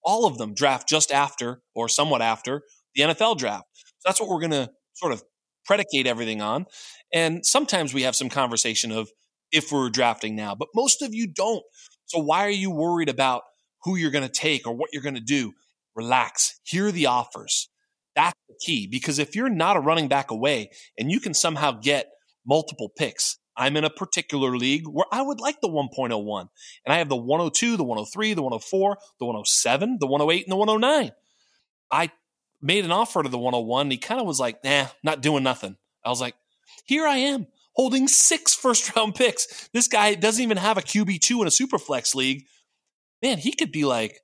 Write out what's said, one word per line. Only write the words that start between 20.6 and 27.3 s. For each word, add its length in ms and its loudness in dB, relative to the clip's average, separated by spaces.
and 120 -2
you 80 0
can 140 -4
somehow 400 0
get 380 0
multiple 480 -2
picks, 440 -4
I'm 200 0
in 80 2
a 60 0
particular 680 -2
league 300 0
where 240 0
I 120 -2
would 180 -4
like 220 -2
the 60 -2
one 260 -2
point 180 -2
oh 60 0
one, 300 -6
and 80 0
I 60 4
have 100 0
the 80 0
one 240 0